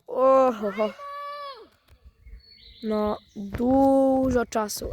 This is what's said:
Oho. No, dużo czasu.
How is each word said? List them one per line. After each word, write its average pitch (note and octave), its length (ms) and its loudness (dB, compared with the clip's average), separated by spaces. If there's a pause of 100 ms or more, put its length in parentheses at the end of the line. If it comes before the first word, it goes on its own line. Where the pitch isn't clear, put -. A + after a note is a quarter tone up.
Oho. B3+ 640 2 (2000)
No, G#3+ 340 -2 (180)
dużo C4 1080 2
czasu. - 480 -6